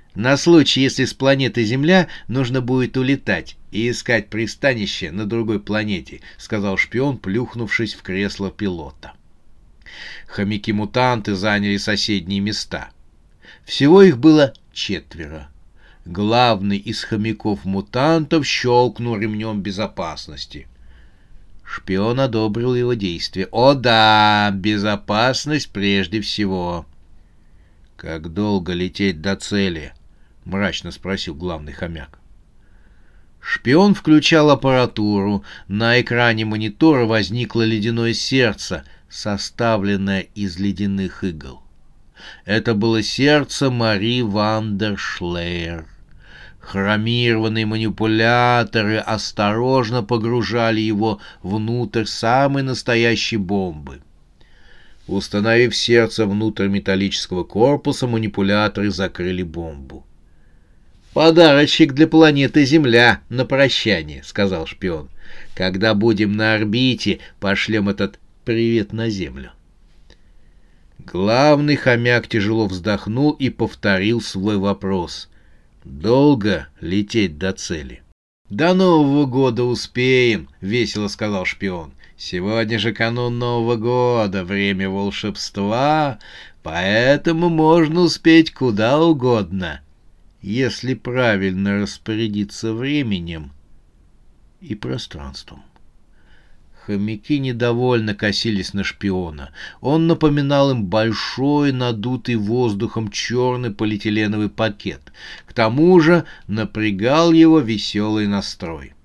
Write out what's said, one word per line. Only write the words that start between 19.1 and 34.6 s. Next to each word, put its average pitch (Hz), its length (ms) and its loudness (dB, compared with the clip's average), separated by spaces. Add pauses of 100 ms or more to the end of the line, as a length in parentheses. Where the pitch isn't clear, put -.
ремнем 107 420 -4
безопасности. 85 1040 -8 (1000)
Шпион 107 540 -2
одобрил 117 540 0
его 123 200 0
действия. 95 560 -4
«О 127 240 4
да, 107 800 6
безопасность 107 1160 -2
прежде 98 500 -2
всего». 92 680 -4 (1120)
«Как 80 360 -12
долго 98 400 -2
лететь 90 480 -2
до 98 160 -2
цели?» 95 560 -4 (520)
мрачно 90 480 -6
спросил 92 420 -8
главный 76 380 -10
хомяк. 82 480 -12 (1200)
Шпион 175 540 2
включал 151 560 4
аппаратуру. 107 920 0 (220)